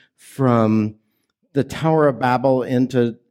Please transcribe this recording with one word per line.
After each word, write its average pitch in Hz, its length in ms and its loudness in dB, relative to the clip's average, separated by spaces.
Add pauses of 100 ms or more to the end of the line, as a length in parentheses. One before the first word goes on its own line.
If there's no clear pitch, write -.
(160)
from 110 760 0 (600)
the 135 100 -2
Tower 156 420 0
of 123 140 -2
Babel 127 420 0
into, 123 560 -2 (120)